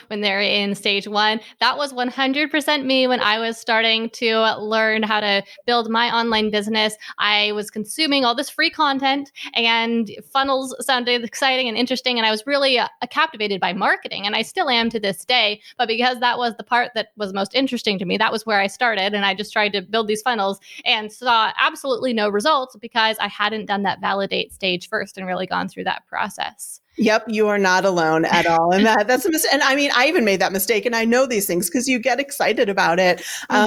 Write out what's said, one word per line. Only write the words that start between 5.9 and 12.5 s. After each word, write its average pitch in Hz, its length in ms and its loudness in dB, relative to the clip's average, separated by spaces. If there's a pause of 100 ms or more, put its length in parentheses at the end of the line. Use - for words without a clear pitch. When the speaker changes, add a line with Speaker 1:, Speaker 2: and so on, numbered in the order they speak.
Speaker 1:
my 233 220 0
online 226 360 2
business. 214 460 0 (240)
I 208 320 2
was 208 180 -6
consuming 277 560 -2
all 240 80 2
this 277 160 -4
free 320 220 0
content 277 600 0 (220)
and 233 560 0 (240)
funnels 269 500 0
sounded 247 400 0
exciting 262 460 0
and 214 80 -4
interesting. 247 400 0
And 226 80 2
I 220 60 2
was 214 160 -4
really, 277 320 2